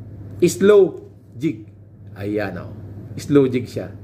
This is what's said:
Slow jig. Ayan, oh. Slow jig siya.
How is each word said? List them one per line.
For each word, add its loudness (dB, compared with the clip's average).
Slow 4
jig. -6
Ayan, -6
oh. -14
Slow 4
jig -4
siya. -8